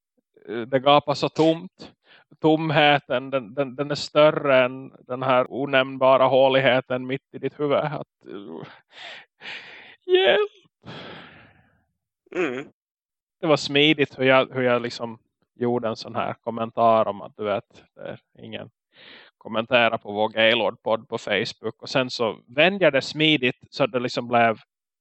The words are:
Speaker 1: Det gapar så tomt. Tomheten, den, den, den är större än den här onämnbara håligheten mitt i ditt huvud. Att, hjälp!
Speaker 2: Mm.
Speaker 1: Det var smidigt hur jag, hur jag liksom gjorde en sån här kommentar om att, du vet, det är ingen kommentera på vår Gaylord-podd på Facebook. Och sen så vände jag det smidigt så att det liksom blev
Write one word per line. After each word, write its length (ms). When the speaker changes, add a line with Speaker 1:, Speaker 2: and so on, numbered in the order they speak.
Speaker 1:
Det 140
gapar 340
så 140
tomt. 640
Tomheten, 920
den, 240
den, 220
den 140
är 40
större 720
än 240
den 160
här 260
onämnbara 760
håligheten 800
mitt 280
i 40
ditt 220
huvud. 180
Att, 280
hjälp! 440
Speaker 2:
Mm. 320
Speaker 1:
Det 60
var 100
smidigt 640
hur 60
jag, 300
hur 80
jag 200
liksom 360
gjorde 340
en 80
sån 180
här 200
kommentar 720
om 140
att, 140
du 80
vet, 400
det 140
är 100
ingen 260
kommentera 600
på 140
vår 160
Gaylord-podd 800
på 100
Facebook. 640
Och 60
sen 220
så 280
vände 360
jag 80
det 100
smidigt 560
så 140
att 80
det 80
liksom 280
blev 300